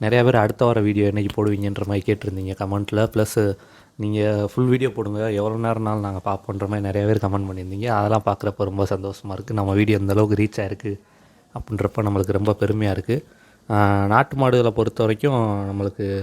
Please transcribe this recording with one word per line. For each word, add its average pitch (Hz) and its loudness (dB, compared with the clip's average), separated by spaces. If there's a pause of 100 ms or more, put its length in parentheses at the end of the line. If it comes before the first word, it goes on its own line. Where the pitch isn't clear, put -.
நிறையா 113 4
பேர் 120 4
அடுத்த 107 0
வார 117 2
வீடியோ 104 2
என்னைக்கு 101 -2
போடுவீங்கன்ற 101 -2
மாதிரி 101 -2
கேட்டிருந்தீங்க 95 -4
கமெண்ட்ல. 101 -2
ப்ளஸ், 110 -2 (640)
"நீங்க 107 -2 (260)
ஃபுல் 127 0
வீடியோ 127 2
போடுங்க, 104 -6 (120)
எவ்வளோ 104 -2
நேரம்னாலும் 110 -2
நாங்க 95 -6
பார்ப்போன்ற" 98 -4
மாதிரி 101 -4
நிறைய 101 0
பேர் 104 2
கமெண்ட் 98 -2
பண்ணியிருந்தீங்க. 95 -8
அதெல்லாம் 104 0
பார்க்குறப்ப 101 -2
ரொம்ப 98 0
சந்தோஷமா 98 -6
இருக்கு. 104 -6
நம்ம 98 0
வீடியோ 104 4
இந்த 98 0
அளவுக்கு 107 4
ரீச் 107 -2
ஆயிருக்கு 101 -6 (640)
அப்படின்றப்ப 104 -2
நம்மளுக்கு 98 0
ரொம்ப 104 2
பெருமையா 104 0
இருக்கு. 95 -2 (520)
ஆ, 110 0 (320)
நாட்டு 127 2
மாடுகளை 123 4
பொறுத்த 110 -2
வரைக்கும் 117 0 (280)
நம்மளுக்கு 101 -4 (180)